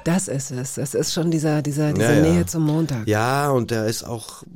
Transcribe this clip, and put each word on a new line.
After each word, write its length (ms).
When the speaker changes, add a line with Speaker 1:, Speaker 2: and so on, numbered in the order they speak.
Speaker 1:
Das 240
ist 240
es. 260
Es 160
ist 200
schon 180
dieser, 320
dieser, 300
diese 120
Speaker 2:
Ja, 80
ja. 80
Speaker 1:
Nähe 240
zum 180
Montag. 440
Speaker 2:
Ja, 420
und 220
der 160
ist 160
auch, 400